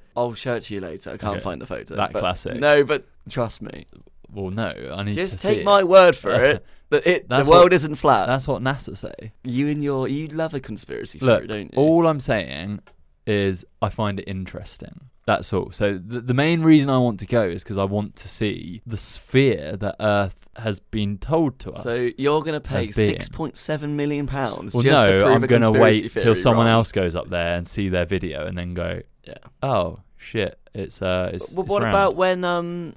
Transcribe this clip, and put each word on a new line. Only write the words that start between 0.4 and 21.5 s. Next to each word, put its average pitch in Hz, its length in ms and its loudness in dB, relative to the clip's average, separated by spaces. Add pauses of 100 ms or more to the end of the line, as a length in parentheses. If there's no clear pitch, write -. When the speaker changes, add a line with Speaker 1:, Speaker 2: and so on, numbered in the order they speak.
Speaker 1:
it 110 80 -6
to 107 100 -10
you 98 60 -8
later. 85 320 -12
I - 60 -12
can't 101 200 -6
Speaker 2:
Okay. - 60 -10
Speaker 1:
find 82 180 -8
the - 40 -14
photo, - 300 -10
Speaker 2:
That - 180 -2
Speaker 1:
but 104 60 -4
Speaker 2:
classic. 90 360 -4
Speaker 1:
No, 147 300 4
but 139 200 -2 (240)
trust 117 320 -6
me. - 240 -14 (460)
Speaker 2:
Well, 98 180 -8
no, 98 240 -4 (220)
I 98 80 -8
need 101 100 -4
Speaker 1:
Just 170 280 -6
Speaker 2:
to 185 60 -4
Speaker 1:
take 202 120 2
Speaker 2:
see - 60 -6
Speaker 1:
my 202 140 6
Speaker 2:
it. 190 100 2
Speaker 1:
word 185 260 10
for - 180 -4
Speaker 2:
<laughs> 117 100 4
Speaker 1:
it 143 220 2 (240)
that 147 160 2
it, 170 220 2
the 123 100 -2
Speaker 2:
That's 139 120 4
Speaker 1:
world 175 160 10
Speaker 2:
what, 180 80 6
Speaker 1:
isn't 156 220 2
flat. 120 320 2
Speaker 2:
that's 131 200 -2
what 127 140 -2
nasa 131 340 -4
say. - 380 -14 (100)
Speaker 1:
You 131 240 -2
and 147 160 -4
your, 135 240 -2
you 151 220 -6
love 160 240 -6
a 139 80 -6
conspiracy - 580 -12
theory, 131 140 4
Speaker 2:
Look, 87 160 0
Speaker 1:
don't 104 140 -8
you? - 140 -8
Speaker 2:
all 165 300 4
I'm 151 140 0
saying 95 580 -4 (480)
is 98 380 -2 (160)
I 104 80 -2
find 104 300 -4
it - 40 -10
interesting. - 800 -12 (240)
That's - 260 -2
all. 98 200 -2
So 101 260 -2
the, 110 240 -10
the 123 140 -2
main 160 260 0
reason 156 280 6
I 131 100 2
want 120 220 0
to 104 40 -10
go 117 180 2
is 90 200 -4
'cause 98 160 -6
I 98 40 2
want 101 340 -4
to - 120 -14
see - 560 -6
the 113 100 -10
sphere 101 800 0
that 98 240 -6
Earth 101 560 0
has 113 240 -6
been 104 380 -6
told 143 420 -2